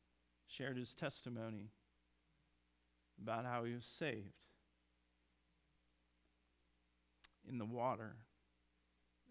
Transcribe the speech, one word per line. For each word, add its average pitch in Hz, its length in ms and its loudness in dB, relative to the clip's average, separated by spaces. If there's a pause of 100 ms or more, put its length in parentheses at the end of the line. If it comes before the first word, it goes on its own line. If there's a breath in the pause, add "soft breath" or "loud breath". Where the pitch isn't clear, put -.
(480)
shared 131 300 0
his 123 160 -2
testimony 113 760 -4 (1500)
about 113 240 2
how 123 180 4
he 120 100 2
was 120 120 -4
saved 110 600 -2 (3000)
in 131 100 0
the 107 80 2
water 117 500 2 (1160)